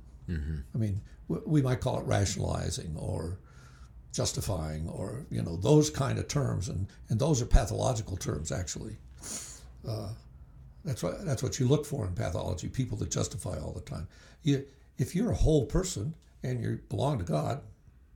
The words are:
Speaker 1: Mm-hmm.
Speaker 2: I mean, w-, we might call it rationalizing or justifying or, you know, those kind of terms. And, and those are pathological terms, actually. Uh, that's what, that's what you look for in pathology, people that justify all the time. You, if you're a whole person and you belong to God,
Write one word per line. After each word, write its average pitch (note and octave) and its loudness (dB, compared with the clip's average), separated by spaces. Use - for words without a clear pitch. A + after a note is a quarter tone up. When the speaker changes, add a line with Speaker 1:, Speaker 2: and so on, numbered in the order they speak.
Speaker 1:
Mm-hmm. D#2 -2
Speaker 2:
I - -2
mean, G#2 2
w-, E3 -2
we D3+ 4
might B2+ 2
call A#2+ 0
it - -4
rationalizing F2+ 2
or F#2 -4
justifying D#2+ -2
or, A2+ -6
you A1+ 0
know, E2+ -2
those D3 8
kind A#2 0
of F#2+ -4
terms. A#2 0
And, G2 -2
and A2 2
those C#3 4
are A2+ -2
pathological G#2+ 4
terms, - -2
actually. - -4
Uh, G#2+ -4
that's C#3+ -2
what, E3+ -2
that's C#3 0
what - -2
you B2+ 4
look D3 6
for C3+ -2
in F2+ -2
pathology, F2+ -2
people G#2+ -2
that G#2+ -2
justify G#2 -2
all D#2 -6
the - -8
time. - -8
You, C#3 2
if - 0
you're A3 2
a G2 0
whole D3+ 6
person D#3+ 0
and B2+ -2
you A2 -2
belong B2 0
to F2+ -2
God, A#2+ 0